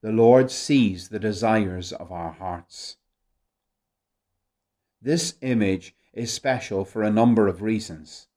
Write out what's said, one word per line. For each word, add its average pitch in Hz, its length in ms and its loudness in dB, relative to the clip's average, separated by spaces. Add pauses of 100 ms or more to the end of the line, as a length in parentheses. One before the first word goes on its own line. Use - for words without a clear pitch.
the 110 120 -6
Lord 120 380 6
sees 104 580 0
the 107 100 -10
desires 101 720 -2
of 87 180 -14
our 85 220 -10
hearts. - 640 -14 (2000)
This 165 400 -2
image 107 540 -2 (180)
is 117 200 -8
special 120 520 -4
for 110 180 -6
a 107 80 0
number 113 360 4
of 90 160 -2
reasons. 104 760 -8